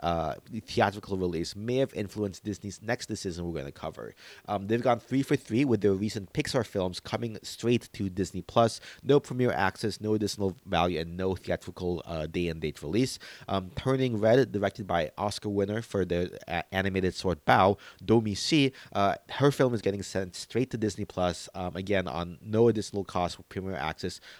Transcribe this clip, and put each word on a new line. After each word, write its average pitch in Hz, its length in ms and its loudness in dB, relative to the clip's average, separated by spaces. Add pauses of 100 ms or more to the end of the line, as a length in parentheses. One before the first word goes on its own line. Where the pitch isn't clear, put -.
uh, 80 340 0 (300)
theatrical 101 520 0
release 87 400 -2
may 117 200 -4
have 135 180 0
influenced 101 500 -4
Disney's 101 360 -8
next 113 260 -4
decision 87 380 -6
we're 82 140 -4
gonna 69 140 -8
cover. 58 420 -10 (320)
Um, 98 220 -4
they've 117 140 2
gone 120 180 4
three 135 220 0
for 143 120 0
three 127 300 0
with 113 160 2
their 98 140 6
recent 101 380 -4
Pixar 139 320 0
films 92 360 -4
coming 113 420 -6
straight - 520 0
to 98 140 -2
Disney 92 340 -4
Plus. - 380 4 (220)
No 143 160 6
premiere 123 340 0
access, 95 480 0
no 107 140 0
additional 101 500 0
value, 90 360 2
and 85 160 -6
no 92 180 0
theatrical, 90 720 -4
uh, 80 200 -6
day 85 220 -2
and 80 120 -6
date 78 220 -6
release. 107 360 0 (300)
Um, 95 260 -2
Turning 131 460 0
Red, 113 320 6
directed 98 340 -2
by 85 320 0
Oscar 101 300 -4
winner 101 340 0
for 98 220 0
the, 87 420 -2
uh, 85 240 -2
animated 95 440 2
short - 300 -2
Bao, 101 340 6 (260)
Domee 107 320 4
Shi, 139 360 2 (200)
uh, 98 240 2 (140)
her 143 200 4
film 127 240 2
is 107 80 -2
getting 98 200 0
sent 95 340 -4
straight - 340 -4
to 117 80 -6
Disney 107 260 -2
Plus, 90 500 -2
um, 90 200 -6
again, 95 320 0
on 85 340 -6
no 110 280 4
additional 104 340 0
cost 87 340 -2
for 90 80 -18
premiere 95 300 -8
access 78 460 -6 (200)